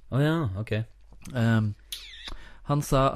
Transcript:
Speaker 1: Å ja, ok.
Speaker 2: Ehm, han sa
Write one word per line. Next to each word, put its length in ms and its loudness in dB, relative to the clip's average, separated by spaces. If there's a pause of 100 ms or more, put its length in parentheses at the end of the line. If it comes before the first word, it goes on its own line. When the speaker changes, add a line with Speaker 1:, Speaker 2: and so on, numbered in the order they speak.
(140)
Speaker 1:
Å 80 2
ja, 140 2 (260)
ok. 100 -8 (640)
Speaker 2:
Ehm, 380 4 (960)
han 120 2
sa 340 4